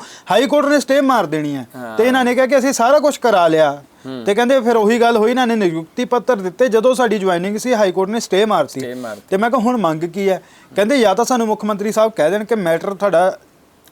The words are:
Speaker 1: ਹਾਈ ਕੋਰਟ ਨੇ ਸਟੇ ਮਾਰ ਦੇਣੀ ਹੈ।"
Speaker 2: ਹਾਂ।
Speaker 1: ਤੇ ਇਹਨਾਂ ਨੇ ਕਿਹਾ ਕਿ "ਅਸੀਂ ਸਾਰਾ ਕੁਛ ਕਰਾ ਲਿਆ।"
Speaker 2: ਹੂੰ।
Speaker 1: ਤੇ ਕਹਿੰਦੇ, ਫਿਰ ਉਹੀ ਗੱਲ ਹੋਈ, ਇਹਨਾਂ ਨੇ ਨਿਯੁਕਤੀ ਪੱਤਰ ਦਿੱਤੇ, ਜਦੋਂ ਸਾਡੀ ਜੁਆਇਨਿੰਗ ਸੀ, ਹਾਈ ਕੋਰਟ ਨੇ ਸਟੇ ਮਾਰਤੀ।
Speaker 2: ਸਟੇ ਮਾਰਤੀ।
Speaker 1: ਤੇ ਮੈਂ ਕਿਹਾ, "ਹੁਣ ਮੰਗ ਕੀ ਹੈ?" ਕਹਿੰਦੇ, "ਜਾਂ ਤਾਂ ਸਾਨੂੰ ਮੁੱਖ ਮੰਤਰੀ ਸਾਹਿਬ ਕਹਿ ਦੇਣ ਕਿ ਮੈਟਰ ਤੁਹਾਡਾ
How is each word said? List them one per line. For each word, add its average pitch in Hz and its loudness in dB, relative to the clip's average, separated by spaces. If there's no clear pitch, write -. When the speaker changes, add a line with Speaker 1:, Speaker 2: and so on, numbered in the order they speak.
Speaker 1:
ਹਾਈ 226 2
ਕੋਰਟ 294 0
ਨੇ 285 2
ਸਟੇ 269 0
ਮਾਰ 254 2
ਦੇਣੀ 151 -4
ਹੈ।" 127 -10
Speaker 2:
ਹਾਂ। 120 -12
Speaker 1:
ਤੇ 220 2
ਇਹਨਾਂ 254 2
ਨੇ 247 0
ਕਿਹਾ 262 2
ਕਿ 277 2
"ਅਸੀਂ 262 0
ਸਾਰਾ 247 2
ਕੁਛ 277 0
ਕਰਾ 190 2
ਲਿਆ।" 151 2
Speaker 2:
ਹੂੰ। 131 -10
Speaker 1:
ਤੇ 202 0
ਕਹਿੰਦੇ, 247 2
ਫਿਰ 233 0
ਉਹੀ 220 2
ਗੱਲ 233 2
ਹੋਈ, 214 2
ਇਹਨਾਂ 254 0
ਨੇ 226 0
ਨਿਯੁਕਤੀ 175 -2
ਪੱਤਰ 240 0
ਦਿੱਤੇ, 190 -2
ਜਦੋਂ 220 2
ਸਾਡੀ 220 0
ਜੁਆਇਨਿੰਗ 190 -2
ਸੀ, 247 -2
ਹਾਈ 208 2
ਕੋਰਟ 190 -2
ਨੇ 226 -4
ਸਟੇ 190 0
ਮਾਰਤੀ। 165 -2
Speaker 2:
ਸਟੇ 123 -8
ਮਾਰਤੀ। 113 -12
Speaker 1:
ਤੇ 190 -2
ਮੈਂ 220 0
ਕਿਹਾ, 240 0
"ਹੁਣ 247 0
ਮੰਗ 160 -2
ਕੀ 185 -4
ਹੈ?" 180 -2
ਕਹਿੰਦੇ, 220 0
"ਜਾਂ 208 4
ਤਾਂ 233 0
ਸਾਨੂੰ 233 -2
ਮੁੱਖ 214 -4
ਮੰਤਰੀ 208 -4
ਸਾਹਿਬ 220 0
ਕਹਿ 156 2
ਦੇਣ 214 -2
ਕਿ 233 -2
ਮੈਟਰ 170 -2
ਤੁਹਾਡਾ 190 0